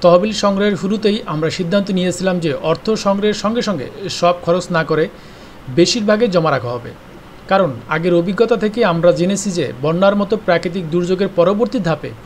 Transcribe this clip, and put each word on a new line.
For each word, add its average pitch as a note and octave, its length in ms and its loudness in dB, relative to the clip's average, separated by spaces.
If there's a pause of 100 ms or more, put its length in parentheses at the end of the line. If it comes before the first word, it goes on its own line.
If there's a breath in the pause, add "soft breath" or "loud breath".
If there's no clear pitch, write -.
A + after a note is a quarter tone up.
তহবিল F3+ 320 6
সংগ্রহের G3+ 440 0
শুরুতেই G#3 500 -2
আমরা D#3 240 -2
সিদ্ধান্ত F#3+ 400 -2
নিয়েছিলাম F3+ 480 0
যে D#3+ 160 0
অর্থ E3 360 -2
সংগ্রহের G#3 440 0
সঙ্গে A3 280 -2
সঙ্গে D#3+ 280 -4 (200)
সব F3 320 2
খরচ F3 280 0
না D#3+ 140 0
করে D#3 240 0 (680 loud breath)
বেশিরভাগে G#3 540 2
জমা E3+ 220 0
রাখা B2 180 -2
হবে। A#2+ 220 -8 (580)
কারণ F#3+ 220 2 (180)
আগের E3 260 0
অভিজ্ঞতা G3+ 420 2
থেকে G#3+ 280 0
আমরা E3 280 4
জেনেছি F#3+ 380 -2
যে E3+ 220 -2 (100)
বন্যার F3+ 340 2
মতো G3+ 280 0
প্রাকৃতিক E3+ 460 -2
দুর্যোগের F3+ 460 0
পরবর্তী G#3 440 2
ধাপে D#3 300 -2 (160 loud breath)